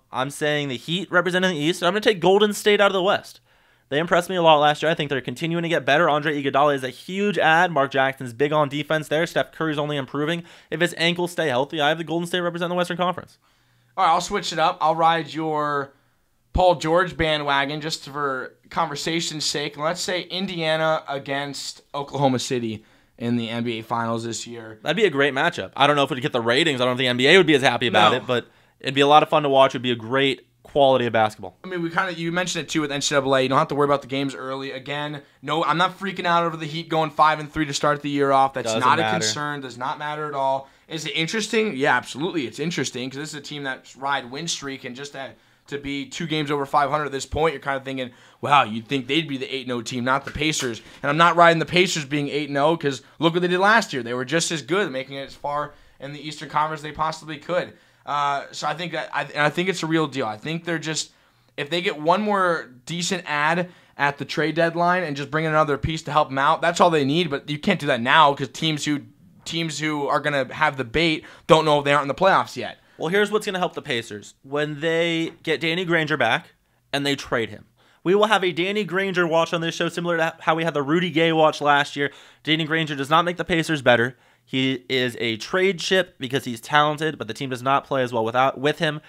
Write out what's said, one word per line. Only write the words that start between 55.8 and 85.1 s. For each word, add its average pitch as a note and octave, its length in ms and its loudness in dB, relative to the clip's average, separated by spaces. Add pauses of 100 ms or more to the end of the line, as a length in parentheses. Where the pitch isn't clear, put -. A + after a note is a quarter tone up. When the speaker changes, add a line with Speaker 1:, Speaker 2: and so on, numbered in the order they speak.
Speaker 2:
in C#3 140 -12
the C#3+ 140 -12
Eastern D3+ 220 -12
Conference D#3 320 -2
they D3+ 120 -10
possibly D#3 440 -6
could. D3+ 360 -4 (320)
Uh, C#3+ 460 -2
so - 160 -6
I D3+ 60 -2
think E3 180 -10
that, D3+ 220 -6
I, C#3+ 100 -2
and D3 200 -12
I D3+ 60 4
think F3 200 -2
it's F3+ 120 -2
a D#3+ 60 -4
real D#3+ 200 0
deal. B2+ 200 -4
I G#2+ 80 -6
think E3 300 -8
they're E3 120 -4
just, D3 340 -8 (440)
if C#3+ 140 -6
they F3 120 -2
get F3+ 200 -2
one F3 200 2
more F#3 480 0 (160)
decent F3 400 -4
ad D#3+ 440 0 (280)
at C#3+ 200 0
the - 80 -8
trade D#3 300 -2
deadline E3+ 480 2
and D3 120 -6
just C#3 160 -8
bring D#3+ 140 -2
in D#3 60 0
another D3+ 260 4
piece D#3+ 240 -4
to D3 100 -8
help D3+ 160 4
them C3+ 100 -6
out, D3+ 240 4
that's E3+ 200 2
all F3+ 80 8
they D#3 160 2
need. D#3 240 2
But D3 200 -6
you D3 80 -4
can't G3 220 0
do C#3+ 80 -6
that B2+ 140 2
now C#3+ 320 6
'cause C#3 160 -6
teams D#3 340 -4
who, D3 200 -2 (420)
teams E3 340 -6
who D3+ 300 -2
are D3 100 2
gonna C#3 340 -2
have D3+ 220 0
the C3+ 80 -4
bait D#3 400 0 (240)
don't D#3 160 8
know D3+ 160 4
if C#3 60 -2
they C#3+ 80 4
aren't D3 80 4
in C#3 80 -2
the C3+ 40 -2
playoffs D3+ 440 2
yet. G2+ 220 -10 (180)
Speaker 1:
Well, D#3+ 100 -6
here's G#3 240 0
what's G#3+ 140 -2
gonna F#3+ 140 -4
help F3 140 -2
the - 80 -10
Pacers. A2+ 520 -8 (100)
When D3 380 -6
they E3 500 -2 (100)
get C#3+ 200 -2
Danny E3+ 240 -2
Granger D#3+ 320 0
back B2+ 380 0 (360)
and C#3 140 -2
they C#3 100 0
trade A#2 360 -4
him, - 160 -20 (360)
we F3+ 120 4
will G#3 100 4
have G3+ 180 2
a F#3 80 0
Danny G3 320 -2
Granger F3+ 420 0
watch E3 280 2
on E3 80 0
this E3 140 -4
show, E3+ 120 -2
similar E3+ 300 -2
to D#3+ 240 0
how E3 140 2
we E3 100 -2
had D#3+ 80 -2
the D3 100 0
Rudy E3+ 260 0
Gay E3 220 2
watch D#3 300 4
last C#3+ 340 2
year. C#3+ 160 -4 (320)
Danny D#3 220 0
Granger D#3 320 -2
does C3+ 120 -4
not E3 140 4
make F3 140 -4
the E3 80 -4
Pacers D#3+ 360 0
better. A#2+ 360 4 (280)
He C3 440 -2
is B2+ 320 -2